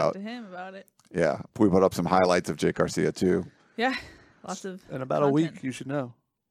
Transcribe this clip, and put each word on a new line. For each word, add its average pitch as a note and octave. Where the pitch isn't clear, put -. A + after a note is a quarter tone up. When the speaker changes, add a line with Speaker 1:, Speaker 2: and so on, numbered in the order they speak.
Speaker 1:
out. -
Speaker 2:
to -
him A#3
about F#3
it. G3
Speaker 1:
Yeah, D#2+
we G#2
put F#2
up F#2
some F2
highlights F2+
of D#2
Jake E2
Garcia D#2+
too. F2+
Speaker 2:
Yeah, B3
lots F#3+
of F#3
Speaker 3:
In C3+
about D3
a C#3+
Speaker 2:
content. D3+
Speaker 3:
week, -
you C3
should B2+
know. C3